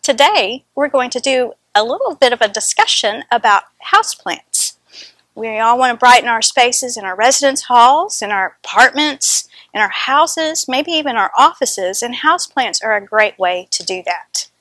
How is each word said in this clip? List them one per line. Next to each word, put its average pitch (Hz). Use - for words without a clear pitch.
Today, 269
we're 277
going 247
to 247
do 254
a 214
little 370
bit 247
of 233
a 214
discussion 214
about 226
houseplants. -
We 220
all 233
want 254
to 226
brighten 247
our 226
spaces 247
in 196
our 185
residence 269
halls, 269
in 208
our 190
apartments, -
in 208
our 208
houses, 311
maybe 294
even 294
our 202
offices, 226
and 240
houseplants 262
are 214
a 202
great 214
way 180
to -
do 185
that. -